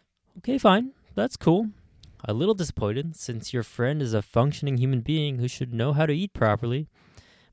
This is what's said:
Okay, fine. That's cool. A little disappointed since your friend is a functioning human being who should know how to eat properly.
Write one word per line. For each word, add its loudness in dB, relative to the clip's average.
Okay, -2
fine. 4
That's -2
cool. 2
A -2
little 2
disappointed -4
since -10
your 0
friend -2
is 0
a 0
functioning 0
human 2
being -2
who -2
should -6
know 0
how 2
to 2
eat -4
properly. 0